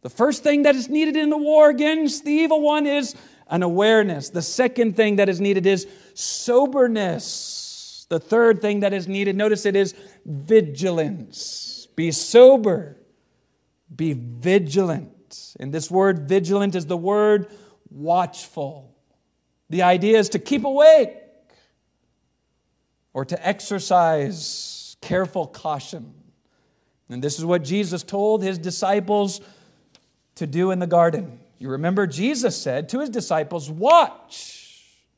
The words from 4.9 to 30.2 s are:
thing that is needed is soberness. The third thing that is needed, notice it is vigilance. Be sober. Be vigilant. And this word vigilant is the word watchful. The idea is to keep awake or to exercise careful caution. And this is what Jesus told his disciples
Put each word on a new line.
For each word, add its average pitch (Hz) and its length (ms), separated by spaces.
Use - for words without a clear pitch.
thing 214 220
that 202 100
is 180 140
needed 196 240
is 190 220
soberness. - 2000
The 165 100
third 226 420
thing 208 200
that 202 120
is 185 160
needed, 196 260
notice 208 300
it 196 100
is 196 180
vigilance. 151 1700
Be 165 160
sober. 214 840
Be 156 200
vigilant. 151 1500
And 139 140
this 156 180
word 185 380
vigilant 196 460
is 175 100
the 175 120
word 208 540
watchful. 151 1040
The 175 140
idea 185 340
is 208 120
to 185 100
keep 269 240
awake 285 500
or 135 100
to 170 240
exercise 165 1500
careful 180 460
caution. 151 680
And 123 140
this 143 140
is 160 80
what 175 180
Jesus 180 380
told 208 400
his 190 160
disciples 196 840